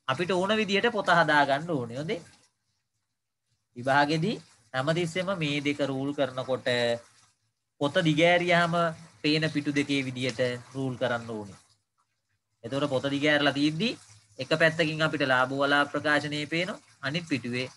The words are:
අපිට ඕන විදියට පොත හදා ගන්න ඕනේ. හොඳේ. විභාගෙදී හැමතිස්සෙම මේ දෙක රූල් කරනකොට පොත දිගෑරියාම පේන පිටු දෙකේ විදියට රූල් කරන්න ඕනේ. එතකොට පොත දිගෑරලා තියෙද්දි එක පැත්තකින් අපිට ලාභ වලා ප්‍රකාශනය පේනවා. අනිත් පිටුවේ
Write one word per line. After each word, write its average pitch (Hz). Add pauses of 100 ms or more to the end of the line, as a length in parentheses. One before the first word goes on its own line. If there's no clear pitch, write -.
අපිට 165
ඕන 185
විදියට 208
පොත 208
හදා 156
ගන්න 139
ඕනේ. 120
හොඳේ. 165 (1600)
විභාගෙදී 147 (380)
හැමතිස්සෙම 165
මේ 151
දෙක 143
රූල් 135
කරනකොට 127 (1120)
පොත 143
දිගෑරියාම 170 (440)
පේන 156
පිටු 147
දෙකේ 143
විදියට 127 (300)
රූල් 131
කරන්න 117
ඕනේ. 104 (1040)
එතකොට 139
පොත 127
දිගෑරලා 143
තියෙද්දි 156 (480)
එක 131
පැත්තකින් 160
අපිට 147
ලාභ 131
වලා 143
ප්‍රකාශනය 147
පේනවා. 170 (180)
අනිත් 156
පිටුවේ 123 (100)